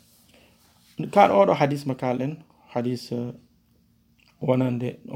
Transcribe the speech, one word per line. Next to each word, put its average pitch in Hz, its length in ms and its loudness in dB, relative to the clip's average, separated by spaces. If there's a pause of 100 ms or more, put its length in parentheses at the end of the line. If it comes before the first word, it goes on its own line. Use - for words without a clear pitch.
(1120)
Kaaɗo 196 320 6
oɗo 190 120 4
hadis 143 320 0
mo 135 80 -2
kaalɗen, 131 420 -4 (320)
hadis, 123 440 -6
eh, 120 200 -6 (1080)
wonande 127 580 -2 (160)